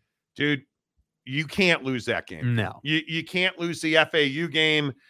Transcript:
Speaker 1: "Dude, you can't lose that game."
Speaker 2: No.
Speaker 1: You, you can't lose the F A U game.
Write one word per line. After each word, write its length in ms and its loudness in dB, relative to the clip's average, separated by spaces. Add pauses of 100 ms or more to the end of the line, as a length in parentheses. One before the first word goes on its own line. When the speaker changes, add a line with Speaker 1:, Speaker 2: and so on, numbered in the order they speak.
(340)
Speaker 1:
"Dude, 280 0 (600)
you 200 -4
can't 400 2
lose 220 -2
that 200 -2
game." 300 -2
Speaker 2:
No. 260 -2
Speaker 1:
You, 240 -2
you 160 -6
can't 340 -2
lose 260 -6
the 160 4
F 160 2
A 120 4
U 220 -2
game. 460 2 (160)